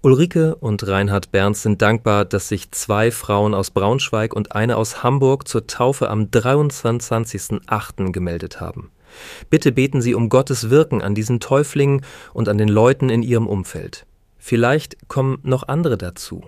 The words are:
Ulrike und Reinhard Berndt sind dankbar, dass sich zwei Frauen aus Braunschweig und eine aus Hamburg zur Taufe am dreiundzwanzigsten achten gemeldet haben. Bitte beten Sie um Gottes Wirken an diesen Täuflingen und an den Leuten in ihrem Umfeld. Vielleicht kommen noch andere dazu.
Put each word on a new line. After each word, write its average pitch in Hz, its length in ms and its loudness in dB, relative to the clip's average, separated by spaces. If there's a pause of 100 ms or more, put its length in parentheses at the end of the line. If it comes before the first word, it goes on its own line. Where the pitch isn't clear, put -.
Ulrike 160 500 4
und 107 300 -4
Reinhard 98 460 0
Berndt 101 240 2
sind 104 260 0
dankbar, 107 440 2
dass - 240 -4
sich - 220 -6
zwei 110 380 0
Frauen 104 440 0
aus 98 180 -2
Braunschweig 110 600 0
und - 200 -6
eine 113 220 0
aus 110 260 -4
Hamburg 135 460 2
zur 113 180 -4
Taufe 131 440 0
am 107 200 -2
dreiundzwanzigsten 117 1400 -2
achten 101 440 -4
gemeldet 87 480 -6
haben. - 320 -12 (580)
Bitte 156 220 4
beten 135 300 0
Sie 120 120 0
um 113 140 0
Gottes 127 420 2
Wirken 147 320 4
an 101 140 -2
diesen 110 240 0
Täuflingen 139 600 0 (320)
und 107 160 -2
an 104 80 2
den 107 100 4
Leuten 120 400 4
in 117 160 2
ihrem 117 240 0
Umfeld. 87 580 -8 (320)
Vielleicht 120 680 -2
kommen 135 360 -2
noch 131 260 -2
andere 139 280 0
dazu. 87 500 -12